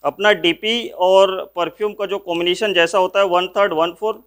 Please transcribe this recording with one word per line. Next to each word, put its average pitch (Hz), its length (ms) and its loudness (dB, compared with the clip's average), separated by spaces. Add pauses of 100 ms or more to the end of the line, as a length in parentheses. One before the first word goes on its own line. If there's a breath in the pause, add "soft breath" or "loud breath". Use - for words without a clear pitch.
अपना 196 300 0
डीपी 196 560 -2
और 190 640 2
परफ्यूम 175 380 -4
का 202 120 -6
जो 196 140 -6
कॉम्बिनेशन 180 540 -4
जैसा 170 240 2
होता 185 220 0
है, 202 80 4
वन 180 220 0
थर्ड, 202 260 0
वन 170 180 -2
फोर्थ। 214 340 -8